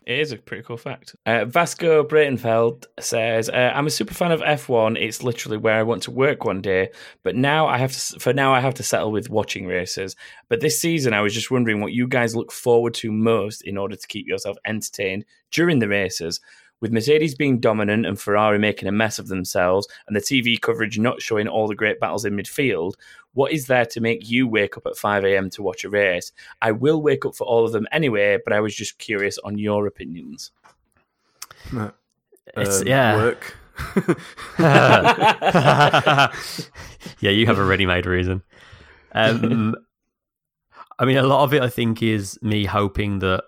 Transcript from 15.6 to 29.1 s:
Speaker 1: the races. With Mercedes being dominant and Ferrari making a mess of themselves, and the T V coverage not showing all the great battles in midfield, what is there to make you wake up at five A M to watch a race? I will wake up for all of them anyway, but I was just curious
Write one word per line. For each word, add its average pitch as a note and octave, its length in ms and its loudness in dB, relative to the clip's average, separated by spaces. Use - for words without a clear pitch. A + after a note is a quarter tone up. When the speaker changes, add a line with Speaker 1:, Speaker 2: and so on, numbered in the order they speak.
Speaker 1:
the G#2+ 80 0
races. F#2 520 -4
With A2 100 -2
Mercedes C#3+ 420 2
being C3+ 240 0
dominant G#2+ 460 2
and G2 160 -6
Ferrari G#2 380 2
making G#2 280 0
a G2 60 -2
mess G#2+ 260 0
of G#2 100 -12
themselves, F#2 600 0
and G#2 80 -6
the G#2 60 0
T C3 220 0
V A#2 160 0
coverage A2+ 420 -2
not A#2+ 220 0
showing G#2+ 260 -2
all G#2+ 180 0
the G#2 80 -2
great G#2+ 240 -2
battles G#2 280 -2
in G2+ 100 -4
midfield, G2 560 -2
what C3 200 0
is D3 140 -4
there B2 200 2
to A#2 140 -8
make A2+ 280 -2
you B2 180 2
wake G#2 300 0
up - 100 -10
at - 100 -8
five G2+ 280 0
A G2 140 4
M F#2+ 120 -2
to - 120 -12
watch F#2 220 -6
a F#2+ 60 -10
race? G2 420 0
I A2+ 120 2
will C#3+ 280 2
wake C#3 240 0
up - 100 -6
for - 120 -8
all A#2 180 2
of A2+ 80 -2
them A2 200 -2
anyway, G#2 520 2
but A2 80 -2
I G#2 80 2
was G#2+ 140 -2
just - 240 -10
curious G2+ 400 -4